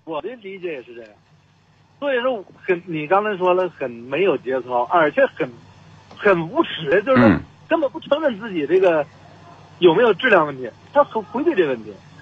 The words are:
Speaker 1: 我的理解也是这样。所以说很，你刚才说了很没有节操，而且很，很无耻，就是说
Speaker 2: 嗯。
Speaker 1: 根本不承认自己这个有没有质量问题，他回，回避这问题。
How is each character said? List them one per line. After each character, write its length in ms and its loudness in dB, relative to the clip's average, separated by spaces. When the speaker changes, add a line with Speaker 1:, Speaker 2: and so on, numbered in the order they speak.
Speaker 1:
我 180 -10
的 140 -12
理 240 -16
解 140 -8
也 100 -12
是 100 -20
这 80 -18
样。 100 -20
所 140 -2
以 80 0
说 220 -4
很， 180 0
你 220 -6
刚 160 2
才 140 -4
说 180 2
了 140 0
很 200 -8
没 340 -6
有 140 2
节 240 -4
操， 220 -2
而 260 2
且 160 2
很， 140 -8
很 340 0
无 120 -2
耻， 420 0
就 120 2
是 60 6
说 80 6
Speaker 2:
嗯。 120 2
Speaker 1:
根 140 0
本 100 -2
不 120 -12
承 200 -2
认 180 -2
自 120 -12
己 160 -4
这 120 2
个 240 2
有 160 6
没 80 4
有 100 4
质 160 -2
量 160 6
问 120 -8
题， 120 -10
他 100 6
回， 180 -2
回 120 -4
避 120 0
这 120 2
问 160 -4
题。 100 -16